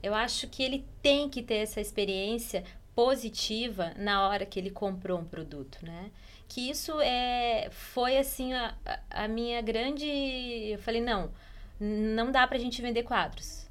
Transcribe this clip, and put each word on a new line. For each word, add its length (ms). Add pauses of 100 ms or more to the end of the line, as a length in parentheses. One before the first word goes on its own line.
eu 120
acho 340
que 140
ele 240 (160)
tem 260
que 140
ter 140
essa 240
experiência 840 (300)
positiva 1000
na 320
hora 180
que 120
ele 120
comprou 500
um 40
produto, 600
né? 260 (380)
Que 220
isso 300
é, 720
foi, 480
assim, 360
a, 200 (120)
a, 380
a 40
minha 340
grande, 440
eu 760
falei, 200
"Não, 300 (500)
não 520
dá 140
pra 120
gente 240
vender 220
quadros. 680